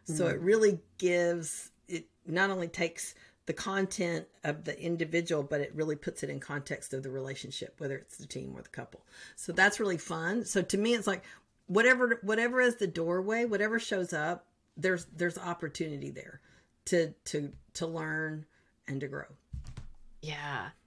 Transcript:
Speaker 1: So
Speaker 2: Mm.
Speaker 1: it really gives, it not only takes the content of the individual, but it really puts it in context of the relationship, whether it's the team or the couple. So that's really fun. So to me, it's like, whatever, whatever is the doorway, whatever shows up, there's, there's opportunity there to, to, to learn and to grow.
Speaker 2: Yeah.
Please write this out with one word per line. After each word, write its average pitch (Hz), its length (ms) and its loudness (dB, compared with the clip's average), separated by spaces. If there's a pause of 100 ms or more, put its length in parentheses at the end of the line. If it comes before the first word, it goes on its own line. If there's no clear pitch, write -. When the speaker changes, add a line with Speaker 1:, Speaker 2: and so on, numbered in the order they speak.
Speaker 1:
So 165 220 0
Speaker 2:
Mm. 139 40 4
Speaker 1:
it 143 100 -2
really 202 380 6 (180)
gives, 175 760 2 (160)
it - 200 -8 (200)
not 185 240 2
only 180 180 -2
takes - 460 -4 (320)
the 165 60 -4
content 185 760 -2 (160)
of 156 220 -4
the 147 180 -4
individual, 165 640 0
but 143 160 -2
it 143 140 -4
really 156 220 0
puts - 280 -8
it 143 60 -4
in 139 100 -6
context 143 520 -8
of 135 120 -4
the 131 60 -8
relationship, 135 680 -8
whether 139 180 -6
it's - 200 -16
the 143 100 -16
team 131 300 -10
or 123 60 -14
the - 80 -18
couple. - 360 -14 (300)
So - 160 -8
that's 190 260 6
really 196 200 2
fun. 175 460 -2
So 190 180 2
to 190 140 0
me, 226 180 4
it's 214 120 0
like, 185 160 0 (460)
whatever, 240 540 6
whatever 233 380 2
is 240 160 6
the 196 120 0
doorway, 185 560 0
whatever 214 340 2
shows 185 340 -2
up, 165 340 -2 (300)
there's, 175 280 0 (120)
there's 175 220 0
opportunity 156 720 -4
there 135 300 -14 (460)
to, 165 260 4 (140)
to, 147 260 -4 (220)
to 165 120 -4
learn 156 600 -4 (420)
and 135 120 -2
to 143 80 -6
grow. 143 160 -8 (1000)
Speaker 2:
Yeah. 143 480 -6 (160)